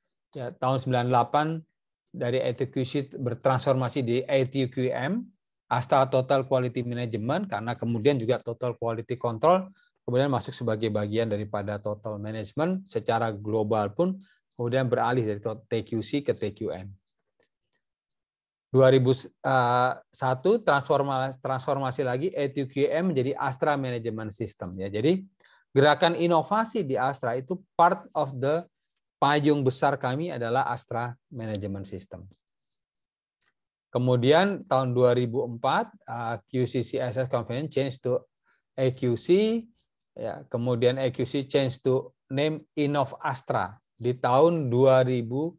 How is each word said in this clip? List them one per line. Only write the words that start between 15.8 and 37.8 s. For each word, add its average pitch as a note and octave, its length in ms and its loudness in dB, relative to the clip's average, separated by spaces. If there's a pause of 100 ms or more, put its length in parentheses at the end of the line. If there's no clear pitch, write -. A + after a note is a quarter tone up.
Q A2+ 160 -6
C C#3 240 -4
ke A#2 160 -2
T G#2 160 -6
Q G#2 160 -6
M. F#2 180 -10 (1900)
Dua C3 160 8
ribu C3 240 6 (960)
satu C3+ 560 0
transforma-, C#3 720 2
transformasi C3 640 -2
lagi B2+ 320 -2
A C#3+ 160 -2
T C3+ 160 -4
Q C3+ 240 0
M E3+ 240 0
menjadi C3 240 0
Astra C#3 400 0
Management A2+ 560 -6
System. G2 400 -10
Ya, F#2+ 160 -6
jadi D3 320 2 (520)
gerakan D3 440 4
inovasi G3 640 0
di C3 160 -2
Astra B2+ 400 -2
itu C3 200 -8 (160)
part F3 400 4
of C#3+ 200 -2
the D3 320 -2 (560)
payung D3 420 4
besar C3+ 320 2
kami C#3 380 -4
adalah A#2+ 340 -2
Astra A#2+ 480 -6 (160)
Management G2+ 560 -8
System. F2+ 380 -14 (1700)
Kemudian B2+ 720 4
tahun C3 240 0
dua B2 240 4
ribu A#2+ 320 0
empat, C3+ 480 -2 (160)
uh, A#2 260 -6 (140)
Q B2+ 160 0
C B2+ 160 -2
C B2+ 160 -6
S A#2+ 160 -4
S C3 160 -4
Convention C3+ 400 -4
change C3+ 320 -2